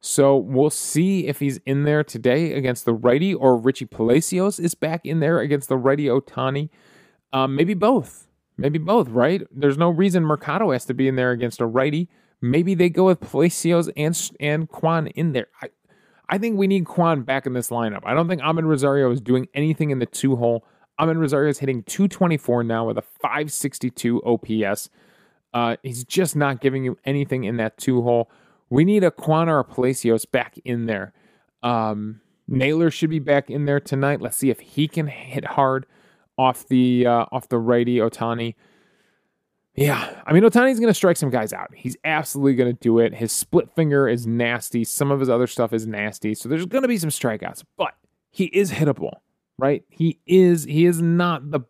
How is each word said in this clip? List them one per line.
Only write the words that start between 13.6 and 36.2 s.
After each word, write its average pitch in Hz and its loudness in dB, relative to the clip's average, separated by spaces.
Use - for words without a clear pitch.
and, 151 -4
and 151 -2
Kwan 160 -2
in 156 -2
there. 123 -4
I, - -14
I 190 -2
think 220 -2
we 196 2
need 190 2
Kwan 165 0
back 135 -2
in 131 -4
this 123 -4
lineup. 113 -4
I 113 -2
don't 165 2
think 175 -2
Amed 160 0
Rosario 139 2
is 120 -2
doing 123 0
anything 151 0
in 135 -2
the 120 -2
two 135 -2
hole. 117 0
Amed 160 2
Rosario 147 2
is 139 -4
hitting 131 -4
two - -2
twenty-four 151 0
now 113 -2
with 113 -4
a 107 -6
five 143 -6
sixty-two 123 -4
O 117 0
P 110 -2
S. 101 -4
Uh, 117 -2
he's 123 -10
just 175 -2
not 139 -2
giving 135 0
you 123 -4
anything 139 -2
in 113 -4
that 110 -4
two 123 0
hole. 120 2
We 139 4
need 202 4
a 170 4
Kwan 160 0
or 151 2
a 123 -2
Palacios 123 0
back - -4
in 120 -6
there. 104 -6
Um, 110 -4
Naylor 151 2
should 160 -2
be 160 -2
back 143 0
in 143 -4
there 143 0
tonight. 139 -2
Let's - -8
see 135 0
if 113 -2
he - -4
can 151 -4
hit 135 -10
hard 135 0